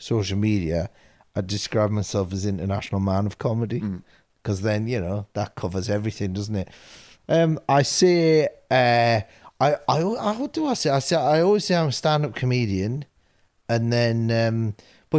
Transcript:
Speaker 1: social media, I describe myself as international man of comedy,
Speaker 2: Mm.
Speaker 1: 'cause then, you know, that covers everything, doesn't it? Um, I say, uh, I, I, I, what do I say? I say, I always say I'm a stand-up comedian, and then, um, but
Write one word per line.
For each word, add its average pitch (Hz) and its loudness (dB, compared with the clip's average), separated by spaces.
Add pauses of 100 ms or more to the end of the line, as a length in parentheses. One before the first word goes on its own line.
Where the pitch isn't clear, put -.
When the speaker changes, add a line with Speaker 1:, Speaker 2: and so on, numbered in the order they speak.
Speaker 1:
social 98 -2
media, 90 0 (460)
I 104 -2
describe 104 -2
myself 101 -2
as 98 -4
international 98 -4
man 98 0
of 101 -6
comedy, 117 -4
Speaker 2:
Mm. 98 -6 (400)
Speaker 1:
'cause 98 -4
then, 107 0
you 120 -2
know, 101 -4
that 104 -6
covers 92 -4
everything, 104 -4
doesn't 104 -6
it? 92 -4 (580)
Um, 160 2
I 139 4
say, 160 4 (240)
uh, 120 4 (380)
I, 143 2 (140)
I, 143 2
I, 214 -2
what 285 -6
do 311 -2
I 254 0
say? 151 0
I 139 2
say, - -2
I 151 2
always 202 2
say 180 0
I'm 165 2
a 131 0
stand-up 151 0
comedian, 123 -2 (600)
and 117 0
then, 117 2
um, 113 0 (340)
but 156 2